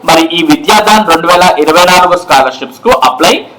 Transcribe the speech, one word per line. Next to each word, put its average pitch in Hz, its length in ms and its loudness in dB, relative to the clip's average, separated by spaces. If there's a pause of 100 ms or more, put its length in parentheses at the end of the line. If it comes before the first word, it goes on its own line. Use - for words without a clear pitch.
(100)
మరి 165 140 2 (140)
ఈ 170 40 -2 (100)
విద్యాదాన్ 214 600 0
రెండు 165 200 0
వేల 180 120 2 (200)
ఇరవై 160 200 2 (100)
నాలుగు 180 300 2
స్కాలర్‌షిప్స్ 131 600 -4
కు 247 80 0 (160)
అప్లై 185 260 -2 (220)